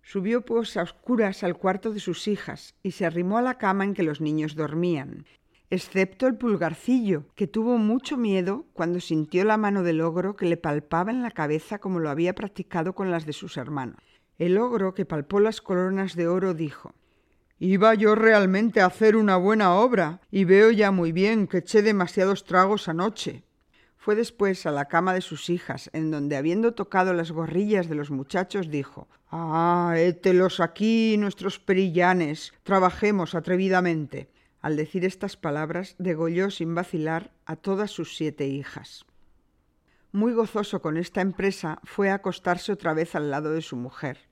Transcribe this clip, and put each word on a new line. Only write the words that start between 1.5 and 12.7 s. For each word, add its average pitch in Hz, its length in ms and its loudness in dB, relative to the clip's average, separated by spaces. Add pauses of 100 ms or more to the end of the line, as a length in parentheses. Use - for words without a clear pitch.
cuarto 196 340 -2
de 208 80 -8
sus 180 300 -6
hijas - 520 -8
y 190 100 -6
se - 140 -4
arrimó 180 320 -2
a 240 40 2
la 247 160 -2
cama 196 260 0
en 196 100 -2
que 185 100 -2
los 151 180 -2
niños 151 340 -2
dormían, 151 720 -4 (440)
excepto 190 580 -2
el - 100 2
pulgarcillo, 190 880 0 (100)
que 202 100 -2
tuvo 233 320 0
mucho 226 380 0
miedo 196 560 -2
cuando 175 300 -4
sintió 160 420 0
la 220 140 4
mano 202 260 0
del 165 160 2
ogro 175 380 -2
que 190 80 -4
le 170 100 2
palpaba 165 560 -2
en 254 100 -4
la 233 100 -6
cabeza 156 480 -4
como 185 200 -4
lo 156 100 -2
había 170 240 0
practicado 185 640 -6